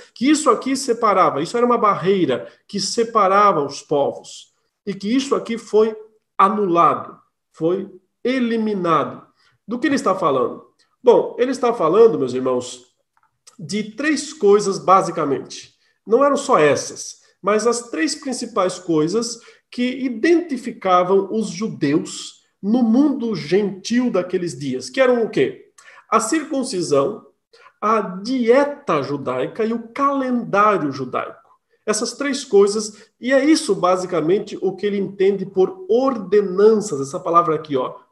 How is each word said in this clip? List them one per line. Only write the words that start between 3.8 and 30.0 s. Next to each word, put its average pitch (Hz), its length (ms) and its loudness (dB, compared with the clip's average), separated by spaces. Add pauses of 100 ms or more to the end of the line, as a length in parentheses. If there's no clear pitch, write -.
povos, - 720 -4 (320)
e 202 80 -6
que 202 200 -4
isso 269 200 0
aqui 214 240 -4
foi 220 360 0 (440)
anulado, 185 800 2 (340)
foi 180 380 -4 (340)
eliminado. 214 1000 -2 (400)
Do 233 120 -6
que 240 80 0
ele 277 80 0
está 208 200 0
falando? 135 500 -2 (380)
Bom, 214 360 4
ele 254 140 0
está 247 200 -2
falando, 185 460 4
meus 127 160 -4
irmãos, 127 520 -4 (720)
de 202 360 -6
três 294 380 -4
coisas, 202 460 4
basicamente. 170 960 0 (320)
Não 240 180 4
eram 285 120 2
só 226 220 2
essas, - 600 0 (200)
mas 208 260 0
as 233 240 -2
três 302 260 -2
principais 214 640 -4
coisas 170 600 -2 (320)
que 254 340 -4
identificavam 220 1300 0
os 214 180 -2
judeus 165 960 -4 (180)
no 226 220 0
mundo 233 540 2
gentil 202 720 0
daqueles 180 480 -4
dias, 127 320 -6
que 269 100 -2
eram 247 220 4
o 208 80 -2
quê? - 360 -2 (440)
A 220 80 4
circuncisão, 190 1080 -2 (560)
a 214 200 0
dieta 226 1000 0
judaica 131 640 -4
e 220 80 -2
o 233 160 -8
calendário 214 1000 0